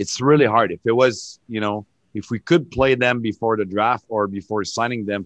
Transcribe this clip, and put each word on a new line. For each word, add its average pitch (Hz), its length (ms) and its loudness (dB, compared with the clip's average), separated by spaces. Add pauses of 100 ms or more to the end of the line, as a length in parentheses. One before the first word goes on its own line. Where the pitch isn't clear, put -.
It's - 200 -6
really 143 260 6
hard. 107 260 2
If 85 120 -8
it 113 60 0
was, 120 560 0
you 110 140 -6
know, 104 260 -4 (260)
if 107 200 -10
we 113 80 -4
could 170 320 2
play 131 240 2
them 123 240 2
before 113 360 -2
the 104 80 0
draft 107 440 -2
or 104 180 0
before 98 380 -6
signing 117 420 -4
them 101 200 -4